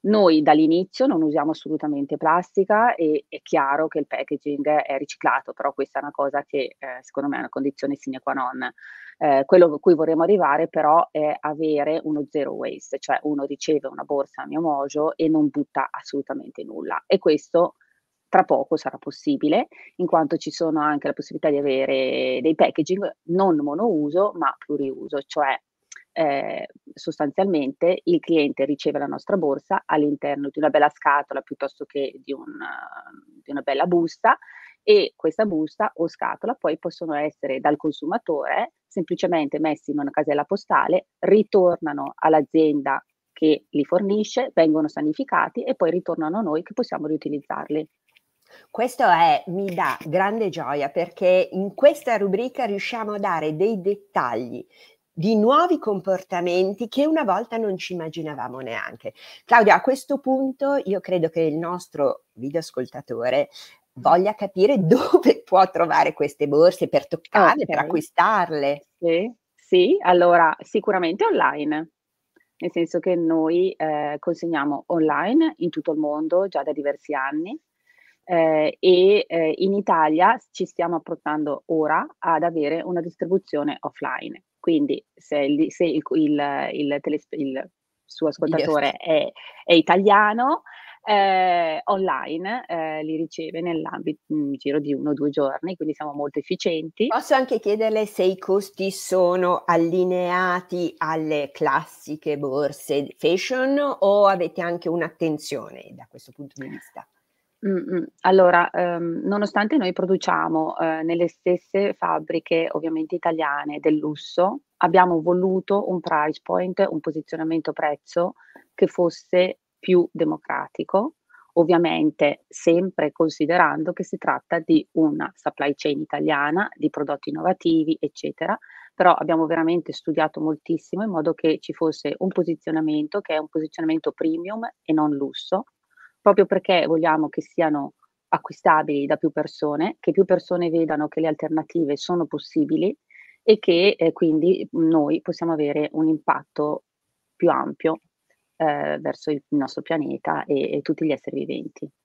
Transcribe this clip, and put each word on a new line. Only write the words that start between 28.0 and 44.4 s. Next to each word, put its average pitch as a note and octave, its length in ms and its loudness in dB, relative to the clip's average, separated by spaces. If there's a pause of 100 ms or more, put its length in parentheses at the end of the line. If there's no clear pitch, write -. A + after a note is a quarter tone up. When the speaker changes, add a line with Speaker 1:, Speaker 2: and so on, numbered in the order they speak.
Speaker 1:
il E3+ 140 2
cliente D3 460 0
riceve D3 340 -2
la C#3+ 60 -4
nostra C#3+ 320 -4
borsa D#3 480 -2
all'interno C#3+ 640 -2
di D3 100 -10
una D3+ 100 -2
bella D3 200 4
scatola C#3 520 -2
piuttosto - 440 -10
che C3+ 380 -8
di C#3 100 -8
un, C3+ 160 -12 (120)
eh, - 840 -16
di - 80 -16
una C#3 100 -6
bella C#3 240 0
busta F3+ 520 2 (460)
e G#3 320 6
questa E3+ 300 0
busta E3 500 -2
o E3 120 -2
scatola - 480 -6
poi E3 240 -2
possono E3 340 -8
essere D3 460 -4
dal D3 180 0
consumatore D#3+ 960 -4 (140)
semplicemente E3 720 -2
messi D3+ 320 -4
in D3 80 -2
una C#3+ 120 -4
casella D3 340 0
postale, - 600 0 (120)
ritornano F3 960 2
all'azienda D3+ 880 2 (280)
che D#3 380 0
li D3 160 -2
fornisce, G#3 720 -2